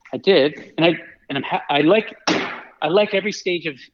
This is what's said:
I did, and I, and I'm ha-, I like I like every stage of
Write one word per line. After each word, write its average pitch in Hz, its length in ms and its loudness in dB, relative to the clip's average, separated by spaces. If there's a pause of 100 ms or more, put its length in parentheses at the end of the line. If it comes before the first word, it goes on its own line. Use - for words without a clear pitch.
(140)
I 127 40 -8
did, 151 600 2
and 160 80 2
I, 170 140 2 (280)
and 139 120 -6
I'm - 40 -6
ha-, - 260 -6
I 147 120 0
like 208 340 2 (680)
I 156 60 -2
like 208 260 2
every 196 180 -2
stage 175 340 -6
of 139 120 -6 (160)